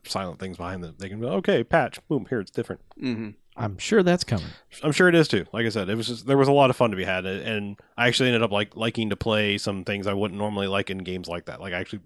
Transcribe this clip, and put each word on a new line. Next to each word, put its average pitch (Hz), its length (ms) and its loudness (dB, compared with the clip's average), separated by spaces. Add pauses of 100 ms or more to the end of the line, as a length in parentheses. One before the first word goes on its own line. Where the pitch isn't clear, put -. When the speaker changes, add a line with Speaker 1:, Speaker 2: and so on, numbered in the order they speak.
Speaker 1:
silent 95 340 -6
things 95 180 -10
behind 90 260 -8
them. 80 140 -14
They 98 120 -12
can 104 100 -10
go, 120 140 -4
"Okay, 185 300 2
patch, 143 440 0
boom, 135 220 -2
here, 120 100 -2
it's 95 120 -8
different." 104 300 -6 (200)
Speaker 2:
Mm-hmm. 113 300 -6 (260)
Speaker 3:
I'm 107 200 -6
sure 214 240 4
that's 180 220 4
coming. 87 220 -2 (360)
Speaker 1:
I'm 151 120 0
sure 180 160 8
it 170 60 6
is 160 120 8
too. 92 240 0
Like 117 140 -2
I 113 40 0
said, 98 200 -2
it 107 60 0
was 113 120 -4
just, 117 180 -8
there 135 120 4
was 135 100 6
a 139 60 6
lot 139 160 8
of 123 80 2
fun 117 140 4
to 98 60 -4
be 92 60 -2
had, 92 220 -2
a-, 95 200 -4
and 104 320 -6 (200)
I 120 100 4
actually 127 220 4
ended 117 140 2
up, 104 80 0
like, 104 260 -2
liking 110 320 -2
to 101 80 -2
play 107 400 0
some 98 260 -4
things 101 240 -6
I 101 60 0
wouldn't 98 260 -2
normally 101 280 -4
like 98 220 -2
in 95 100 -6
games 90 280 -8
like 85 180 -8
that. - 160 -12
Like, 90 120 -10
I 90 60 -4
actually 95 260 -10